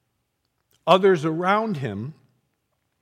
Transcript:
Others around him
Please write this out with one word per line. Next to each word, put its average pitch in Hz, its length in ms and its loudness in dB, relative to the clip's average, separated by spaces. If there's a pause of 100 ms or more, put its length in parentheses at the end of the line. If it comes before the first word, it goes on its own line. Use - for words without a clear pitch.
(880)
Others 185 380 4
around 185 520 -2
him 120 380 -8 (880)